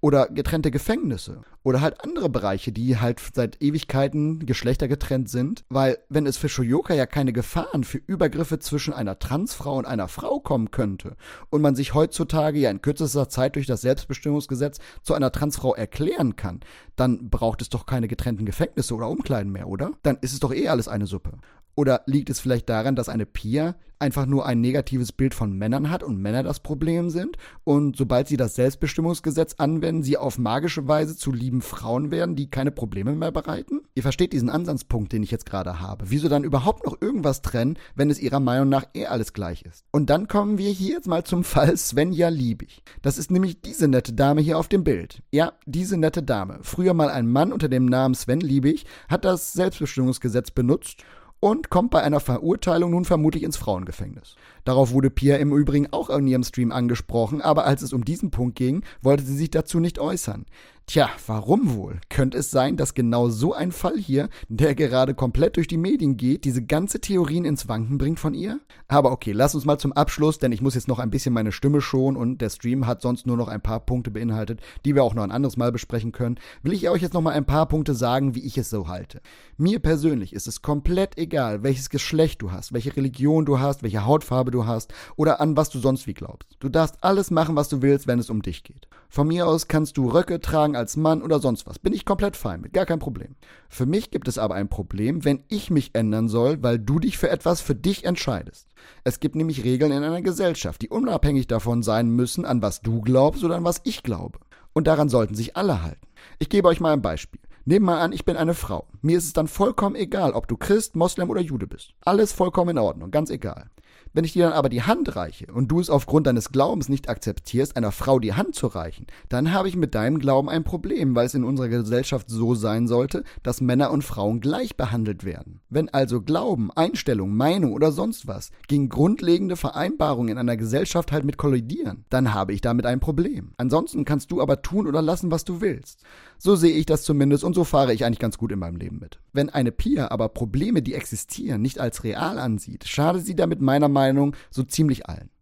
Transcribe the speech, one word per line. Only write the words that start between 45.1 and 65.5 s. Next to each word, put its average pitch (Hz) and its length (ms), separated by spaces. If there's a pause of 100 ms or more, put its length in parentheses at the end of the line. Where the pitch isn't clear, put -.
Ja, 151 180 (140)
diese 180 320
nette 160 260
Dame. 101 380
Früher 180 320
mal 156 160
ein 120 200
Mann 147 220
unter 156 160
dem 127 180
Namen 127 300
Sven 127 240
Liebig, 139 460 (240)
hat - 160
das 185 260
Selbstbestimmungsgesetz 127 1000
benutzt - 520 (380)
und 226 280
kommt 233 220
bei 160 100
einer 147 200
Verurteilung 170 720
nun 175 140
vermutlich 156 380
ins 160 140
Frauengefängnis. 92 800 (280)
Darauf 127 300
wurde 135 180
Pia 139 240
im 143 180
Übrigen 143 380
auch - 180
in 139 160
ihrem 131 180
Stream 120 280
angesprochen, 120 720
aber 151 240
als 143 180
es 131 100
um 123 100
diesen 160 280
Punkt 123 240
ging, 135 280 (180)
wollte 139 220
sie 135 120
sich 151 160
dazu 160 280
nicht 170 200
äußern. 147 460 (420)
Tja, 139 220 (160)
warum 123 500
wohl? 95 240 (100)
Könnte 135 280
es - 140
sein, 135 260
dass 120 160
genau 120 360
so 117 260
ein 175 160
Fall 185 260
hier, 151 320 (200)
der 131 260
gerade 127 400
komplett 131 420